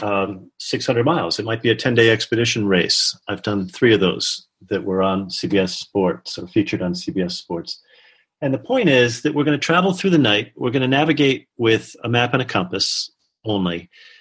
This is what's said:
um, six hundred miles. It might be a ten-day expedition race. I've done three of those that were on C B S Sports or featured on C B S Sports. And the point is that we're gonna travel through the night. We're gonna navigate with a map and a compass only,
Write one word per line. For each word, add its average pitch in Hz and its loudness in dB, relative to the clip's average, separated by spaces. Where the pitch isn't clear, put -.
um, 98 -4
six - -6
hundred 117 2
miles. 139 0
It 107 -6
might 113 -6
be 117 2
a 110 6
ten-day 117 4
expedition 113 0
race. - 2
I've 101 -6
done 101 -2
three 113 4
of 98 4
those - -2
that 98 -4
were 95 -2
on 95 -2
C - -6
B 98 0
S 92 0
Sports - -4
or 90 -12
featured - -2
on 127 -2
C - -10
B 92 -2
S 87 -4
Sports. - -10
And 135 -2
the 131 -2
point 240 0
is 123 2
that 151 -2
we're 143 0
gonna 147 2
travel 180 2
through 190 0
the 170 4
night. 110 2
We're 123 -4
gonna 131 0
navigate 139 2
with 113 0
a 117 -4
map 120 0
and 131 2
a 123 -2
compass - -4
only, 87 -2